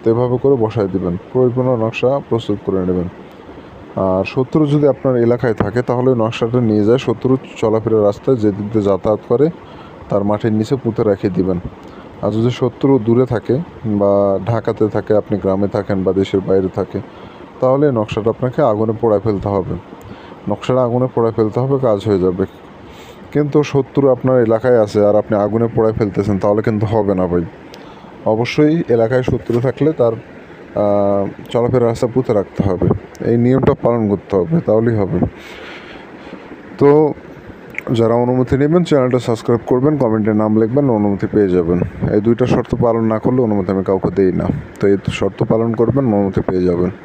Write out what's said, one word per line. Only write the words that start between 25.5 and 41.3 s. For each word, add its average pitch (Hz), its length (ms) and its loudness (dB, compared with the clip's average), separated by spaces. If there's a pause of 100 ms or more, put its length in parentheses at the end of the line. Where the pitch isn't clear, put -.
পোড়ায় 110 260 0
ফেলতেছেন, 101 460 -2
তাহলে 104 220 2
কিন্তু 107 240 0
হবে 101 300 0
না 92 120 0
ভাই। 87 160 0 (840)
অবশ্যই 151 640 2
এলাকায় 120 340 2
শত্রু 120 360 -2
থাকলে 135 320 0
তার, 117 220 0
আহ, 101 1120 -2 (220)
চলাফেরার 120 400 2
রাস্তা 117 180 -2
পুঁতে 123 260 0
রাখতে 98 300 -2
হবে, 90 240 0 (380)
এই 117 120 2
নিয়মটা 131 440 2
পালন 117 280 0
করতে 101 260 -2
হবে, 92 240 2
তাহলেই 113 360 2
হবে। 98 240 -2 (1600)
তো 143 360 4 (760)
যারা 113 220 2
অনুমতি 123 440 2
নেবেন, 156 260 2
চ্যানেলটা 127 360 2
সাবস্ক্রাইব 117 460 -2
করবেন, 135 320 2
কমেন্টে 110 360 2
নাম 107 280 2
লিখবেন, 131 280 2
অনুমতি 104 380 0
পেয়ে 104 220 2